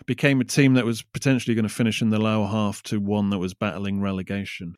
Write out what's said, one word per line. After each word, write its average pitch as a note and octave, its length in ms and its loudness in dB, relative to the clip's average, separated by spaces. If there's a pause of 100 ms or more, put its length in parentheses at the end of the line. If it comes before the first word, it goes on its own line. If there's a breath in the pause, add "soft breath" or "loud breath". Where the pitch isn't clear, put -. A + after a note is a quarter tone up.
became C3+ 340 2
a A#2+ 60 0
team C3+ 300 4
that B2 100 4
was A2+ 160 -2
potentially B2 540 0
gonna A2 120 0
finish A2 320 0
in A2+ 120 2
the G#2+ 80 2
lower A2 280 2
half G#2 360 -2
to G#2+ 160 -4
one G2+ 320 0
that G2 80 -2
was F#2 140 -4
battling G2 480 -4
relegation? F#2+ 760 -6